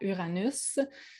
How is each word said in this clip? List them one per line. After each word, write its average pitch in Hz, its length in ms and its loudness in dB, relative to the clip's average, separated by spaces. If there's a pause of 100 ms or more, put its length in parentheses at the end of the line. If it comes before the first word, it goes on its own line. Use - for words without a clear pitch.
Uranus. 185 800 0 (420)